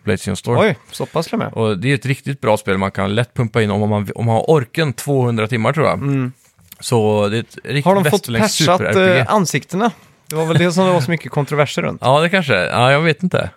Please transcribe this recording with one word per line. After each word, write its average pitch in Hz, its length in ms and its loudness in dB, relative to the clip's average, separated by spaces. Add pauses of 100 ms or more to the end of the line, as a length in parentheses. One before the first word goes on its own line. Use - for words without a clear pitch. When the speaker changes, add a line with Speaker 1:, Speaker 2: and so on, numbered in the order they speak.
Speaker 1:
PlayStation 98 320 -2
Store. 120 240 -2
Speaker 2:
Oj, 190 180 2 (140)
så - 140 -8
pass 160 200 -6
till - 80 -10
och 214 60 -2
med. 110 140 -6
Speaker 1:
Och 110 240 -2
det 120 140 -2
är 143 40 2
ett - 100 -4
riktigt 139 360 -4
bra 107 160 2
spel 95 200 -2
man 98 140 -2
kan 98 240 -2
lätt - 180 -2
pumpa 117 280 -2
in 104 100 0
om 104 180 0
man, 104 260 0
om 107 100 -4
man 113 100 2
har - 140 -2
orken 151 440 0
tvåhundra 120 540 0
timmar, 113 260 0
tror 147 120 0
jag. 90 120 2
Speaker 2:
Mm. 135 340 -2 (480)
Speaker 1:
Så 107 480 2
det 104 100 -2
är 117 40 -2
ett - 220 -14
riktigt 139 220 -4
Speaker 2:
Har 190 100 4
de 196 80 2
fått 151 100 2
Speaker 1:
västerländskt 196 540 -2
Speaker 2:
patchat, 180 120 4
Speaker 1:
super-R 185 140 -2 (140)
P 185 60 4
G. 175 60 2
Speaker 2:
eh, - 140 -2
ansiktena? 196 580 0 (360)
Det 151 80 -6
var 160 100 0
väl 165 120 2
det 175 140 4
som 185 140 2
det 185 80 4
var 170 80 2
så 131 100 -2
mycket 156 200 -6
kontroverser 147 500 -2
runt. 98 220 -6
Speaker 1:
Ja, 131 180 4
det 170 80 2
kanske. 175 260 0
Ja, 104 360 2
jag 143 100 4
vet 165 220 0
inte. - 340 -2